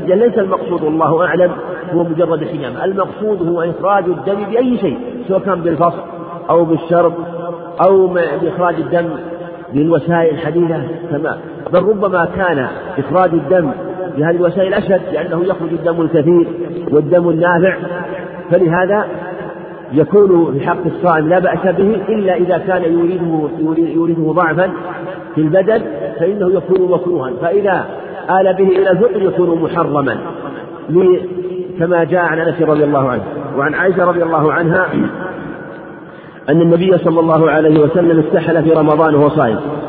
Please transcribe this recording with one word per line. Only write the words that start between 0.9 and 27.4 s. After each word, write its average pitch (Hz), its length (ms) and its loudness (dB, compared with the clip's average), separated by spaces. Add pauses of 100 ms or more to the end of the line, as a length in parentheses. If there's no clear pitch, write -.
أعلم 254 260 2 (420)
هو 170 100 2
مجرد 165 380 0
الحجامة، 143 440 -6
المقصود 190 640 -2
هو 170 140 -2
إخراج 180 420 0
الدم 190 480 -2
بأي 247 260 0
شيء، 156 200 -2 (300)
سواء 190 120 2
كان 185 220 -2
بالفصل 170 400 0 (480)
أو 170 160 4
بالشرب 165 480 2 (760)
أو 190 200 6
م-، 180 60 -2 (280)
بإخراج 175 340 -2
الدم 170 340 -2 (640)
بالوسائل 165 600 2
الحديثة 160 480 -2 (300)
كما، 147 260 -4 (360)
بل 185 60 4
ربما 185 560 2
كان 165 320 0 (300)
إخراج 165 360 2
الدم 156 380 2 (460)
بهذه 165 180 2
الوسائل 180 380 0
أشد، 190 280 0 (120)
لأنه 170 300 -2
يخرج 175 280 -2
الدم 170 300 -2
الكثير 165 460 4 (440)
والدم 170 380 4
النافع، 175 480 2 (720)
فلهذا 185 540 2 (880)
يكون 170 600 4
في 139 140 -2
حق 175 180 -2
الصائم 160 440 0
لا 180 100 4
بأس 175 360 0
به 196 340 2
إلا 196 260 0
إذا 175 220 2
كان 180 260 0
يريده، 170 640 0 (100)
يريد-، 160 380 0
يريده 165 340 0
ضعفا 170 400 2 (640)
في 151 60 2
البدن 185 400 2 (380)
فإنه 185 320 0
يكون 180 400 2
مكروها، 165 400 -2 (100)